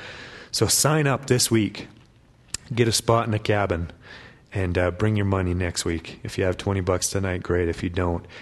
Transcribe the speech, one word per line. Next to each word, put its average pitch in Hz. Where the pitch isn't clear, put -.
So -
sign 151
up 131
this 123
week. 113
Get 117
a 110
spot 117
in 110
a 107
cabin 95
and, 92
uh, 90
bring 107
your 101
money 95
next 87
week. -
If -
you 98
have 90
twenty 98
bucks 90
tonight, 95
great. 87
If 82
you 101
don't, 87